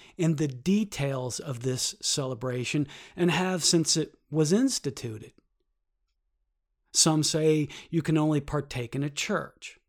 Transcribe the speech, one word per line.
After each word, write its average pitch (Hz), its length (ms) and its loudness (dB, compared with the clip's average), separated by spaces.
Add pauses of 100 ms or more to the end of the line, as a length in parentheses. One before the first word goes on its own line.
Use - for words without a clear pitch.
(160)
in 165 220 2
the 156 100 2
details 139 920 -2
of 120 240 -8
this 127 380 -2
celebration 127 840 -2 (300)
and 175 120 4
have 180 340 0
since 165 340 4
it 151 160 -4 (180)
was 156 220 4
instituted. 139 800 -2 (1600)
Some 156 300 4
say 156 440 2 (220)
you 165 120 0
can 156 160 2
only 151 220 2
partake 143 560 -6
in 139 80 -2
a 151 60 -4
church. - 800 -6